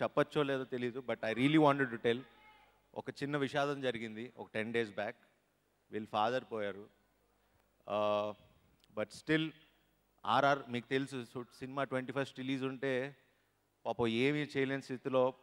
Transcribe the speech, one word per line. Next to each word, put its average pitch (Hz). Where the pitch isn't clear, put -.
చెప్పచ్చో 147
లేదో 135
తెలీదు, 123
but 113
I -
really 143
wanted 139
to 113
tell. 117
ఒక -
చిన్న 143
విషాదం 143
జరిగింది 117
ఒక 107
టెన్ 110
డేస్ 117
బ్యాక్. 104
వీళ్ళ 107
ఫాదర్ 117
పోయారు. 104
ఆ, 104
but 107
still 160
ఆర్ఆర్ 139
మీకు 120
తెలుసు, 135
సు-, 120
సినిమా 135
ట్వంటీ 131
ఫస్ట్ 135
రిలీజ్ 131
ఉంటే 131
పాపం 117
ఏమీ 131
చేయలేని 135
స్థితిలో 131